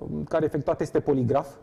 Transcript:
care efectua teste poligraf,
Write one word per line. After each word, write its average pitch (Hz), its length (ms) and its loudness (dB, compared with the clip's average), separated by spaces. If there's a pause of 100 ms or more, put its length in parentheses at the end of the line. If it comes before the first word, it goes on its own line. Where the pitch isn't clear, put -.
(280)
care 160 160 2
efectua 151 300 0
teste 151 260 0
poligraf, 135 640 2